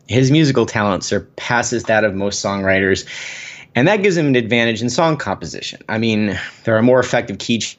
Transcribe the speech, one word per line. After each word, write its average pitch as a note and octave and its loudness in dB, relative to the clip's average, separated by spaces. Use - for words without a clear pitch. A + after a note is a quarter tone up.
His B2+ 2
musical C#3 4
talent G2+ -2
surpasses - -4
that A2 2
of G#2 0
most G2 -4
songwriters, F#2+ 0
and B2 4
that G#3 2
gives F#3+ 2
him D#3 2
an C3+ 4
advantage A#2 0
in A#2+ -2
song D#3+ 0
composition. - -8
I A2 -4
mean, G#2+ 0
there A2+ 2
are A2 4
more B2+ 6
effective A#2 0
key A#2 -2
ch-, - -10